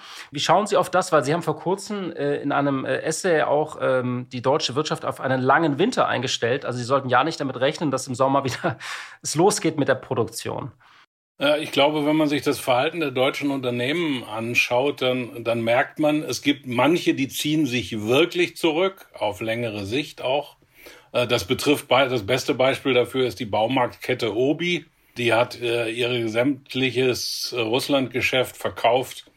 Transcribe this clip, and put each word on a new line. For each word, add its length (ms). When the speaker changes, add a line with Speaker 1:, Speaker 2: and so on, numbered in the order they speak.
Speaker 1:
Wie 100
schauen 260
Sie 120
auf 100
das? 240
Weil 100
Sie 120
haben 80
vor 160
kurzem, 540
äh, 240
in 140
einem, 360
äh, 160
Essay 400
auch, 360
ähm, 540
die 80
deutsche 340
Wirtschaft 300
auf 160
einen 220
langen 360
Winter 300
eingestellt. 560
Also 140
Sie 80
sollten 240
ja 140
nicht 140
damit 220
rechnen, 300
dass 160
im 80
Sommer 300
<laughs> 0
wieder 340
es 140
losgeht 440
mit 100
der 80
Produktion. 760
Speaker 2:
Äh, 240
ich 80
glaube, 360
wenn 100
man 140
sich 100
das 180
Verhalten 420
der 100
deutschen 400
Unternehmen 720
anschaut, 800
dann, 420
dann 160
merkt 380
man, 240
es 180
gibt 260
manche, 460
die 160
ziehen 380
sich 340
wirklich 560
zurück, 560
auf 300
längere 420
Sicht 380
auch. 340
Äh, 140
das 180
betrifft 440
bei-, 200
das 180
beste 280
Beispiel 400
dafür 320
ist 140
die 60
Baumarktkette 920
Obi. 500
Die 160
hat, 280
äh, 280
ihr 400
sämtliches, 1300
äh, 40
Russlandgeschäft 960
verkauft 800